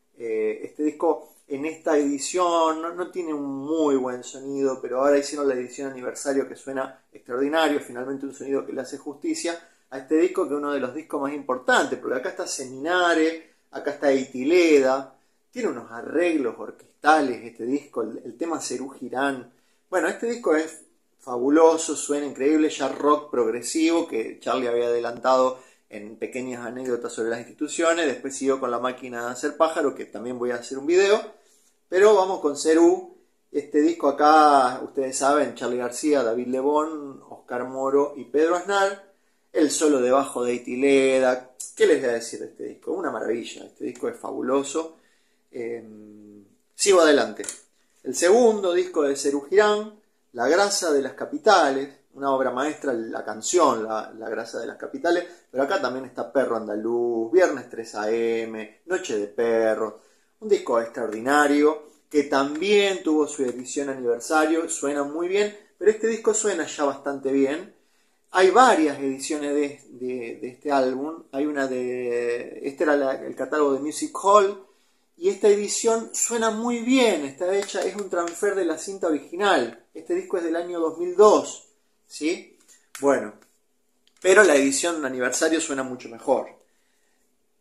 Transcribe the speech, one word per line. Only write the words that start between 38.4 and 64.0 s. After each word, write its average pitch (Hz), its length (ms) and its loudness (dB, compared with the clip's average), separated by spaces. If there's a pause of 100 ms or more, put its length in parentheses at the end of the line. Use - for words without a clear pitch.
Aznar, 196 520 -2 (440)
el 156 180 2
solo 151 300 2
de 123 100 2
bajo 135 320 2
de 123 100 0
Eitileda. 131 1040 2 (200)
¿Qué 220 120 4
les 147 140 4
voy 127 100 0
a 117 40 0
decir - 260 -8
de - 60 -10
este - 180 -16
disco? - 260 -12
Una 160 220 -4
maravilla, 113 520 -6
este - 200 -16
disco 120 240 -8
es - 80 -8
fabuloso. 139 800 -4 (560)
Em, 107 920 -14 (300)
sigo 190 260 6
adelante. 117 440 4 (580)
El 127 140 -6
segundo 202 580 4
disco 180 280 0
de 139 120 2
Serú 139 280 -2
Girán, 208 520 2 (380)
La 120 160 -2
Grasa 185 440 2
de 139 80 2
las 127 120 -6
Capitales, 143 800 2 (200)
una 135 200 0
obra 131 160 2
maestra, 139 420 -4
la 113 320 -6
canción, 113 600 0
La, 110 340 -6
La 113 100 -10
Grasa 113 300 -6
de 113 80 -6
las 107 100 -10
Capitales, 170 480 -2 (260)
pero 127 120 -2
acá 185 180 0
también 127 240 -4
está - 260 -10
Perro 117 260 0
Andaluz, 113 760 -2
Viernes 151 380 2
tres 113 240 -12
A 107 160 -4
M, 113 760 -4
Noche 165 300 -4
de 104 120 -4
Perros, 110 640 0 (460)
un 220 100 -10
disco 143 300 2
extraordinario, 143 1080 2 (240)
que 147 140 2
también 165 800 0
tuvo 151 240 2
su 139 160 -8
edición 127 460 -6
aniversario, 156 800 0